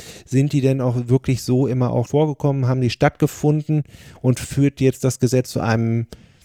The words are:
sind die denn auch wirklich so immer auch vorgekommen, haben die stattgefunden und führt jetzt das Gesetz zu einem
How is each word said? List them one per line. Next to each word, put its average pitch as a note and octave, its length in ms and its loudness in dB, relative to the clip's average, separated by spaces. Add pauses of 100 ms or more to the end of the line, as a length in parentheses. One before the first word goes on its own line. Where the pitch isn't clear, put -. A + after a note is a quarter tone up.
(260)
sind C#3 260 0
die C#3+ 80 0
denn C3 220 2
auch B2 260 -2
wirklich B2+ 340 0
so B2+ 240 0
immer B2 240 0
auch A#2+ 180 -2
vorgekommen, C#3+ 600 0
haben C3 140 0
die A#2+ 80 0
stattgefunden D3+ 920 0 (380)
und B2+ 180 2
führt - 440 -2
jetzt C3 220 2
das B2+ 140 -2
Gesetz B2+ 320 0
zu - 100 -6
einem A2+ 460 0 (380)